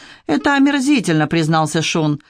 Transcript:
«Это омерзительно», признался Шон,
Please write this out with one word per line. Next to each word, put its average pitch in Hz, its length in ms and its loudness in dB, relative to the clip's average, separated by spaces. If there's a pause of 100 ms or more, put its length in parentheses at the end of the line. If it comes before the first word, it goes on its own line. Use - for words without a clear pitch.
(280)
«Это 285 280 0
омерзительно», 269 720 2
признался 160 540 0
Шон, 151 380 -2 (100)